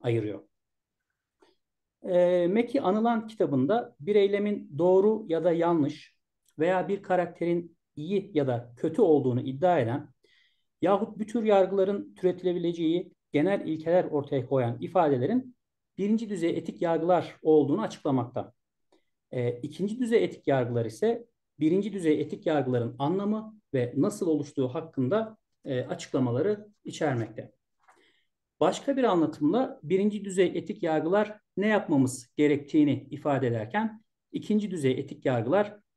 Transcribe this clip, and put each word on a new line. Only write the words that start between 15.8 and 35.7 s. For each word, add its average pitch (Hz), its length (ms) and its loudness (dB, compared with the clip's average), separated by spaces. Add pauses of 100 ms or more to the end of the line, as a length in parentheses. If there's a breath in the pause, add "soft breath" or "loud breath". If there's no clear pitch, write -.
birinci 214 300 0
düzey 170 220 -2
etik - 320 -6
yargılar 165 600 0
olduğunu 156 400 4
açıklamakta. 131 680 -4 (800)
E, 120 280 -4
ikinci 208 380 -6
düzey 226 260 2
etik - 220 -8
yargılar 120 380 0
ise 226 420 -2 (340)
birinci 185 320 0
düzey 160 280 0
etik 151 260 -8
yargıların 127 520 0
anlamı 202 640 -4 (140)
ve 123 220 -2
nasıl 190 300 -2
oluştuğu 143 420 0
hakkında, 160 680 -4 (280)
e, 127 160 -4
açıklamaları 160 880 -2 (160)
içermekte. 123 680 -6 (1080 soft breath)
Başka 202 360 0
bir 262 80 2
anlatımla 175 760 2
birinci 196 420 0
düzey 185 300 2
etik - 280 -6
yargılar 170 560 0 (180)
ne 196 100 0
yapmamız 151 720 0
gerektiğini 147 720 2
ifade 135 360 -2
ederken 120 580 -4 (280)
ikinci 208 380 -2
düzey 139 220 0
etik - 320 -8
yargılar 143 540 0 (180)